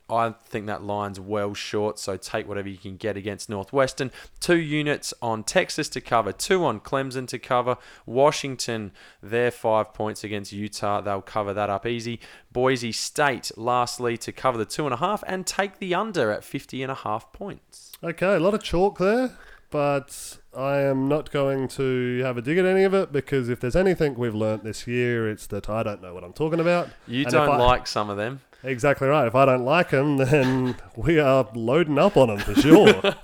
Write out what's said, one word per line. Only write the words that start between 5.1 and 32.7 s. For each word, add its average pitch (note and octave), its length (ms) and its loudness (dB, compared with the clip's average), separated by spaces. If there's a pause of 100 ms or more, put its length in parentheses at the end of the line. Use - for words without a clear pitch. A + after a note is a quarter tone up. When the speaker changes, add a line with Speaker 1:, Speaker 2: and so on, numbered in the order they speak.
Speaker 1:
on A2 220 -4
Texas - 460 -2
to - 120 -8
cover, A2 300 0
two F3+ 340 0
on A2+ 140 0
Clemson C3+ 480 -4
to A#2+ 140 -10
cover. B2 360 0 (300)
Washington, B2 840 0 (280)
they're A#2+ 300 0
five A2 420 0
points G#2+ 300 -6
against G2+ 300 -8
Utah. G2+ 480 -4
They'll G2 200 -4
cover G2+ 340 -4
that G2+ 160 -2
up G2 140 -4
easy. A#2 360 -6 (320)
Boise B2 400 0
State, - 640 -2
lastly, A#2+ 640 -2
to - 120 -10
cover B2+ 260 -2
the G#2+ 80 -2
two - 200 -6
and B2+ 100 -2
a A#2 40 -6
half F#3+ 280 -2
and F#3+ 180 -6
take - 360 -4
the F3 160 -2
under F3+ 340 0
at - 140 -4
fifty C3 400 -10
and C3 80 -6
a - 20 -6
half G#2+ 380 -8
points. - 580 -16 (140)
Speaker 2:
Okay, F3+ 320 0
a - 20 2
lot F#3+ 160 4
of G#3 80 -4
chalk F#3 360 0
there, A3+ 340 2 (380)
but C#3+ 680 -4 (180)
I C#3 260 -2
am C3+ 260 2
not D3 240 0
going C#3 380 0
to B2+ 520 -2
have B2+ 160 -2
a A#2 40 -6
dig D3+ 160 0
at F#3 60 4
any F#3+ 200 4
of F#3+ 100 2
it F#3+ 160 0
because C3+ 380 -2
if B2 100 -2
there's B2 160 -2
anything F3 400 2
we've A#2 220 -2
learnt A2 260 -2
this G#2+ 240 -10
year, A#2+ 420 -2
it's G#2 200 -8
that G2+ 200 -8
I A2 140 -2
don't G2+ 180 -6
know F2+ 140 -16
what F2+ 80 -12
I'm F2+ 100 -16
talking D#3+ 280 -2
about. F3 300 2 (180)
Speaker 1:
You A#2+ 160 -4
Speaker 2:
And - 20 -2
if - 60 -2
Speaker 1:
don't D3+ 160 4
Speaker 2:
I C#3+ 80 4
Speaker 1:
like B2 320 4
some G#2+ 200 -2
of G2+ 80 -4
them. B2+ 260 -6 (220)
Speaker 2:
Exactly B2+ 420 0
right. C#3 220 4
If G#2+ 80 -4
I C3+ 80 8
don't B2+ 200 4
like E3 280 2
'em, C#3+ 240 2
then C3 580 2 (120)
<laughs> - 100 -18
we D3+ 240 2
are C3+ 340 4
loading C#3 440 2
up F#3 180 6
on C3 140 8
'em G2+ 80 -4
for G2+ 160 -4
sure. G3 680 8